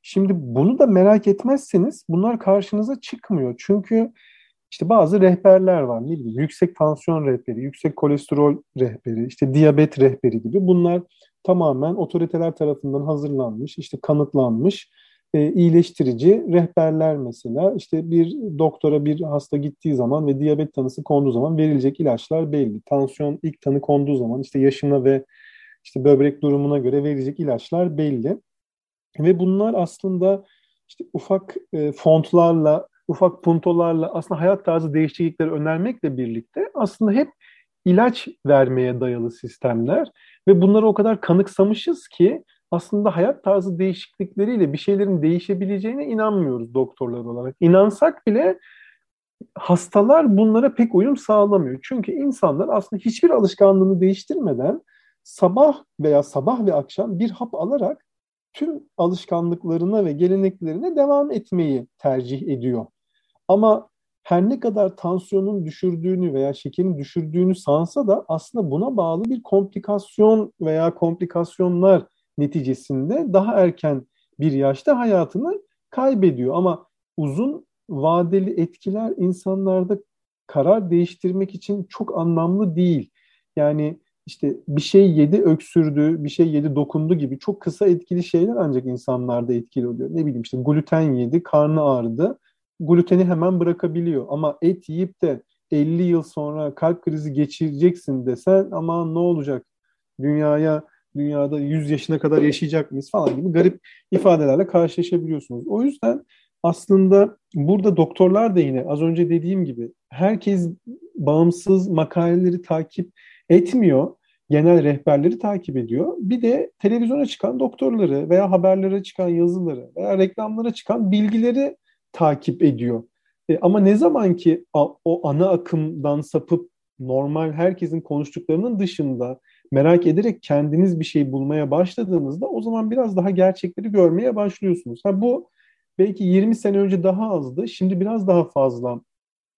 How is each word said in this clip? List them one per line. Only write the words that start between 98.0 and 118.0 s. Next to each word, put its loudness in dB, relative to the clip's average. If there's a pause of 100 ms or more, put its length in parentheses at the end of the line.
desen, 0
"Aman -4
ne -2
olacak? -2 (540)
Dünyaya, 0 (340)
dünyada -2
yüz -4
yaşına -2
kadar 2
yaşayacak -2
mıyız?" -10
falan -2
gibi -4
garip 2 (300)
ifadelerle 2
karşılaşabiliyorsunuz. -2
O -2
yüzden -2 (380)
aslında 4 (180)
burada 0
doktorlar 2
da 2
yine -2
az -2
önce 0
dediğim -2
gibi -8 (160)
herkes -2 (460)
bağımsız 2
makaleleri 0
takip -6 (380)
etmiyor. 4 (360)
Genel 4
rehberleri 2
takip -6
ediyor. -4
Bir -4
de 0
televizyona 0
çıkan -6
doktorları -2